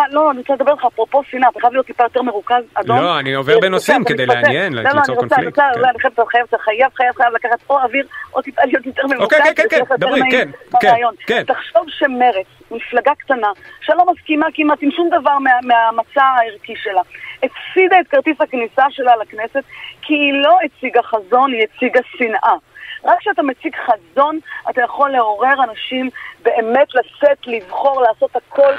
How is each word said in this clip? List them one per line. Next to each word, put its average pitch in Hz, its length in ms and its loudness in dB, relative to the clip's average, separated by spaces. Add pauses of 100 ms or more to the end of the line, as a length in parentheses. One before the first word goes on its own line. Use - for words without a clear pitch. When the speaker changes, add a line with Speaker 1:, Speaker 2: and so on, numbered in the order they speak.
(120)
Speaker 1:
לא, 302 200 2
אני 254 80 -6
רוצה 254 140 -4
לדבר 269 180 2
איתך, 285 140 -2
אפרופו 233 380 -2
שנאה, 254 260 0
אתה - 100 -2
חייב 240 140 2
להיות 254 120 0
טיפה 240 180 -2
יותר 240 180 -2
מרוכז, 240 420 -2 (100)
אדון. 214 240 0
Speaker 2:
לא, 165 220 0
אני 135 140 -4
עובר 135 220 2
Speaker 1:
אה, - 60 6
Speaker 2:
בנושאים 190 400 2
Speaker 1:
אתה 190 120 0
Speaker 2:
כדי 131 120 -2
Speaker 1:
מתפתח. 123 160 2
Speaker 2:
לעניין, 143 320 0
Speaker 1:
לא, 117 80 -4
לא, 247 80 0
Speaker 2:
ליצור 277 260 2
Speaker 1:
אני 240 80 0
רוצה, 247 120 0
Speaker 2:
קונפליקט, 254 240 0
Speaker 1:
אני 285 80 4
רוצה, 254 80 0
Speaker 2:
כן. 233 60 -2
Speaker 1:
לא, 247 80 4
אני 233 100 0
חייבת, - 200 -2 (120)
חייב, 240 140 2 (180)
חייב, 233 320 0
חייב, 247 200 0
חייב 240 180 2
לקחת 233 260 -4 (100)
או 285 120 2
אוויר, 262 260 -2 (260)
או - 80 -4
טיפה - 240 -4
להיות 247 200 -2
יותר 262 220 -4
מרוכז, 247 160 -2
Speaker 2:
אוקיי, 269 160 2
כן, 294 60 4
כן, 320 100 2
Speaker 1:
כדי - 80 2
Speaker 2:
כן, - 60 0
Speaker 1:
שיהיה 311 140 0
לך 247 80 -4
יותר 247 160 0
Speaker 2:
דברי, 269 120 0
Speaker 1:
נעים 262 120 0
Speaker 2:
כן, 240 180 0 (320)
כן, - 60 2
Speaker 1:
ברעיון. 233 260 2 (140)
Speaker 2:
כן. 220 200 0
Speaker 1:
תחשוב - 420 -2
שמרצ, 247 580 0 (240)
מפלגה 233 480 -2
קטנה, 226 320 -2 (300)
שלא 330 320 2
מסכימה 311 400 -2
כמעט 294 280 0
עם 285 100 0
שום 339 180 -2 (120)
דבר 285 180 2
מה-, 269 100 0 (140)
מהמצע 226 600 0
הערכי 233 520 -2
שלה, 196 260 -4 (420)
הפסידה 359 560 0
את 339 80 0
כרטיס 294 340 0
הכניסה 254 480 -2
שלה 254 260 0
לכנסת, 220 480 -6 (380)
כי - 120 -4
היא 294 200 0
לא 285 320 4
הציגה 240 380 -2
חזון, 233 500 0
היא 220 100 -2
הציגה 220 360 0 (180)
שנאה. 220 360 0 (520)
רק 349 140 4
כשאתה 392 220 -2
מציג 277 340 -6 (100)
חזון, 285 540 -2 (300)
אתה - 120 -2
יכול 277 300 0
לעורר 254 520 0
אנשים 254 460 -4 (340)
באמת 233 520 2
לצאת, 277 520 0
לבחור, 247 540 -2
לעשות 240 340 0
הכל - 440 2